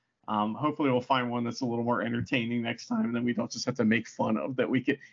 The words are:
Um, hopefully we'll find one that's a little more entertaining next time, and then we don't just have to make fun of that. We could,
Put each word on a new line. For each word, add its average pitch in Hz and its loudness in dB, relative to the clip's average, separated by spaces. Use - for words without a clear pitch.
Um, 107 2
hopefully 143 0
we'll 123 2
find 123 2
one 120 -2
that's 117 -4
a 131 -2
little 117 -2
more 117 2
entertaining 117 -2
next 117 -6
time, 226 0
and 117 -2
then 120 0
we 120 2
don't 117 -2
just 117 -6
have - -2
to 117 2
make 113 4
fun 113 0
of 95 -2
that. 117 0
We 123 2
could, - 0